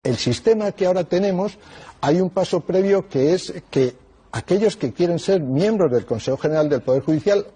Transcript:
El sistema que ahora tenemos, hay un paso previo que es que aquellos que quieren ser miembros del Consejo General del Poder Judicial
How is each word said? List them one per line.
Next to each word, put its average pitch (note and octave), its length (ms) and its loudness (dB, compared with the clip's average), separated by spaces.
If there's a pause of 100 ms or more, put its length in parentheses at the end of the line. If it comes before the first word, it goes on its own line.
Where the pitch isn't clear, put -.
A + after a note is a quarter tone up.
El B2+ 140 -2
sistema G#3+ 560 0
que G3 120 -4
ahora F#3 200 0
tenemos, F#3+ 520 -2 (460)
hay D#3 180 2
un F#3 80 0
paso F3+ 320 -2
previo F#3+ 480 0
que C#3+ 240 2
es - 220 -4 (160)
que B2+ 240 0 (380)
aquellos G3 440 0
que C3 160 -4
quieren F3 260 0
ser G3 220 0
miembros E3 500 0
del A#2+ 140 0
Consejo B2 320 -4
General D3+ 320 0
del C#3+ 140 0
Poder C3 200 2
Judicial G3+ 540 0